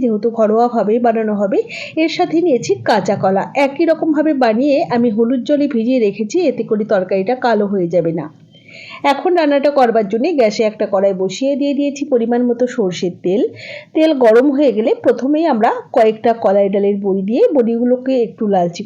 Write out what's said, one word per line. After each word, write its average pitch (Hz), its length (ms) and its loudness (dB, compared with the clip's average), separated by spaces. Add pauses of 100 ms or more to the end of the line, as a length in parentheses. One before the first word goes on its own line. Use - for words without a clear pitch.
যেহেতু 220 260 -2
ঘরোয়াভাবেই 220 680 0
বানানো 220 420 0
হবে। 208 180 0 (360)
এর 320 220 0
সাথে 330 240 -2
নিয়েছি 277 300 0 (160)
কাঁচা 208 340 0
কলা। 190 220 0 (220)
একই 269 200 -2
রকমভাবে 311 460 0 (120)
বানিয়ে 254 340 2 (180)
আমি 240 200 2
হলুদ 233 320 0
জলে 285 200 2
ভিজিয়ে 240 380 0
রেখেছি, 214 320 -2 (120)
এতে 240 140 -4
করে 220 220 -2
তরকারিটা 196 500 0 (100)
কালো 214 220 2
হয়ে 190 280 -2
যাবে 165 240 2
না। 127 80 -8 (760)
এখন 285 340 0
রান্নাটা 285 320 2
করবার 233 400 2
জন্য 226 140 0 (140)
গ্যাসে 220 240 2
একটা 214 300 -2
কড়াই 196 280 2
বসিয়ে 226 340 -2
দিয়ে 285 220 -2
দিয়েছি 285 260 -4 (100)
পরিমাণ 233 360 0
মতো 240 140 -2 (120)
সর্ষের 180 380 -2 (100)
তেল। 190 180 0 (520)
তেল 320 180 2 (140)
গরম 233 300 6
হয়ে 277 220 2
গেলে 226 140 0 (120)
প্রথমেই 277 500 0
আমরা 226 160 2 (260)
কয়েকটা 220 360 2 (120)
কলাই 202 260 2
ডালের 202 360 0
বড়ি 190 240 0
দিয়ে 285 140 2 (120)
বড়িগুলোকে 247 580 0 (120)
একটু - 220 -8
লালচে 180 380 0